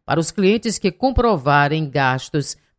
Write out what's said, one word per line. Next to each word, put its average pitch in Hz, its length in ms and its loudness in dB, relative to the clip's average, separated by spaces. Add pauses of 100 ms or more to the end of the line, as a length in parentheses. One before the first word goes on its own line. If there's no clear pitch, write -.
para 143 140 -2
os 160 140 -2
clientes 208 440 0
que 196 140 -2
comprovarem 156 1000 0
gastos 131 680 -2 (220)